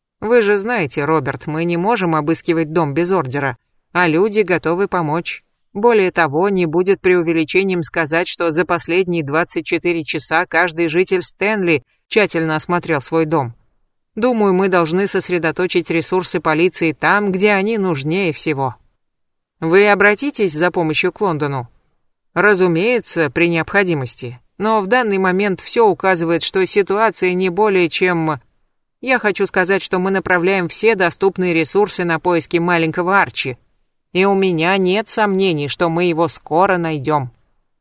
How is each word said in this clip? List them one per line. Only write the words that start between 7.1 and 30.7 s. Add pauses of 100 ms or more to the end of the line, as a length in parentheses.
сказать,
что
за
последние
двадцать
четыре
часа
каждый
житель
Стэнли (260)
тщательно
осмотрел
свой
дом. (600)
Думаю,
мы
должны
сосредоточить
ресурсы
полиции
там,
где
они
нужнее
всего". (880)
"Вы
обратитесь
за
помощью
к
Лондону?" (640)
"Разумеется,
при
необходимости. (180)
Но
в
данный
момент
всё
указывает,
что
ситуация
не
более
чем... (600)
Я
хочу
сказать,
что
мы
направляем
все